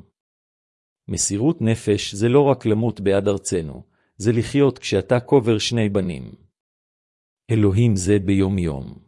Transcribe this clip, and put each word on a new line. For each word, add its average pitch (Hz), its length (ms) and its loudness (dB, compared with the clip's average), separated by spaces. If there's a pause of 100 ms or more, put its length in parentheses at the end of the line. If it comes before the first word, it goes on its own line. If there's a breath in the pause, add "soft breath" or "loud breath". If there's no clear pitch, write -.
(1080)
מסירות 104 520 -2
נפש 110 540 -2
זה 104 140 0
לא 127 120 4 (100)
רק 131 160 -2
למות 110 340 -2
בעד 98 280 0
ארצנו, 92 540 -4 (340)
זה 107 160 0
לחיות 131 460 0
כשאתה 110 420 -2
קובר 120 380 2
שני 110 300 -2
בנים. 90 460 -6 (1160)
אלוהים 107 460 4
זה 95 220 2
ביום 98 400 0
יום. 73 500 -6